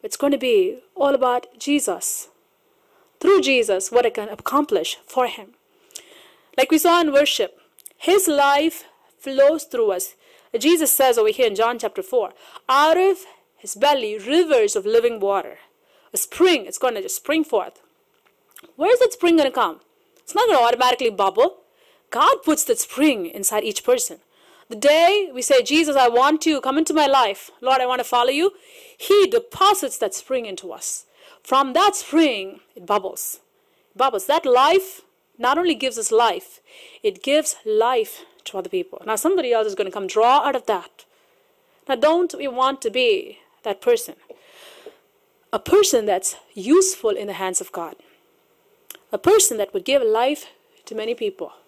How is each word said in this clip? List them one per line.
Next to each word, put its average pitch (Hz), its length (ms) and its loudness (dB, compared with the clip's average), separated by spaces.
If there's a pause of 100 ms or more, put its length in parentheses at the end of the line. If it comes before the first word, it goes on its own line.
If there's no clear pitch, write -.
It's 208 140 -10
gonna 277 200 0
be 208 420 0 (160)
all 277 200 2
about 247 320 0 (100)
Jesus. - 720 -4 (880)
Through 370 220 4
Jesus, 226 500 0
what 240 140 2
I 226 60 0
can 214 180 -8
accomplish 214 760 -4
for 254 220 -2
him. 214 280 -14 (1000)
Like 262 140 0
we 320 60 4
saw 339 240 4
in 311 100 0
worship, 277 480 0 (380)
his 381 300 0
life 285 580 0 (320)
flows 277 460 2
through 226 280 -2
us. 180 240 -6 (420)
Jesus 311 340 2
says 254 260 2
over 220 120 2
here 233 180 0
in 202 80 -2
John 226 240 -2
chapter 196 240 -6
four, 220 300 -4 (360)
"Out 302 280 4
of 370 280 0 (320)
his - 180 -14
belly, 226 420 0
rivers 254 580 2
of 196 100 -4
living 226 340 0
water." 196 400 -4 (540)
A - 40 -6
spring, 339 480 0
it's - 120 -14
gonna 233 240 -2
just 190 160 -10
spring 311 260 -2
forth. - 380 -4 (960)
Where 339 140 0
is 494 80 4
that 494 140 2
spring 339 240 2
gonna 277 140 2
come? 196 300 -4 (360)
It's - 180 -16
not 466 120 2
gonna 302 140 4
automatically 247 480 2
bubble. 202 540 0 (460)
God 330 340 2
puts 311 220 0
that 240 140 -2
spring 262 460 -2
inside 208 380 -4
each 214 200 -8
person. 240 380 -2 (480)
The 233 60 -12
day 330 560 2
we 247 100 -10
say, 254 200 4
"Jesus, 294 340 0
I 254 120 4
want 269 340 2
to 302 180 0
come 262 180 -2
into 320 160 -2
my 302 120 2
life. 254 460 0 (100)
Lord, 262 200 0
I 254 40 -2
want 254 140 -2
to 240 40 -6
follow 247 280 0
you," 339 220 0 (440)
he 392 300 4
deposits 381 720 0
that 196 160 -4
spring 254 300 -8
into 190 260 -14
us. - 340 -12 (380)
From 269 300 0
that 381 220 2
spring, 233 680 -2 (140)
it 180 100 -20
bubbles. - 540 -4 (520)
It - 60 -20
bubbles. 226 280 0
That 302 200 0
life 285 580 2 (340)
not 254 200 0
only 339 180 0
gives 233 240 -6
us 214 120 -4
life, 220 500 0 (420)
it 196 180 -4
gives 302 420 0
life 220 600 -2 (200)
to - 120 -10
other 175 120 -8
people. - 360 -6
Now, 220 120 -2
somebody 302 360 0
else 220 140 2
is 196 80 -6
gonna 196 160 -4
come 196 160 -8
draw 240 320 4
out 262 160 -2
of 247 100 -6
that. - 400 -6 (840)
Now, 269 80 -2
don't 330 380 0
we 285 140 -8
want 262 340 -2
to 226 80 -4
be 240 500 -2 (220)
that 202 200 -8
person? 233 340 -2 (1400)
A 214 60 -4
person 277 480 2
that's 190 280 -2 (180)
useful 254 580 0
in 202 160 -6
the 196 60 -10
hands 185 280 -6
of - 100 -16
God. 170 260 -12 (1120)
A 214 80 -6
person 370 380 2
that 196 160 -6
would 180 120 -6
give 220 160 2
life 233 460 -2 (380)
to 220 100 -14
many 220 180 -6
people. 208 400 -8 (140)